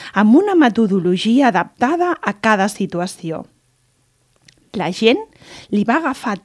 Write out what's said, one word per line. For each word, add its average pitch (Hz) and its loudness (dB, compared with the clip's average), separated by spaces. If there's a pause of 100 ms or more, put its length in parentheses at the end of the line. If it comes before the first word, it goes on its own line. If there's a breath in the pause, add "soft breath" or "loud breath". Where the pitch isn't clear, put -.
(140)
amb 214 4
una 403 2
metodologia 220 2
adaptada 320 -2
a - -6
cada 208 0
situació. 180 -8 (1300)
La 170 -6
gent 233 2 (560 loud breath)
li 208 0
va 254 0
agafar 247 -6